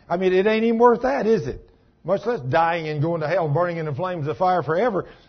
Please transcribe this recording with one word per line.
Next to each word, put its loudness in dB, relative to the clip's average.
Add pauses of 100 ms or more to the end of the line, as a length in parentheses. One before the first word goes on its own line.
I -2
mean, 2
it 4
ain't 2
even 2
worth 6
that, 0
is 2
it? -10 (400)
Much -2
less -2
dying 0
and -4
going -2
to -2
hell, 0
burning -2
in -6
the -6
flames -6
of -6
fire 2
forever. -2 (220)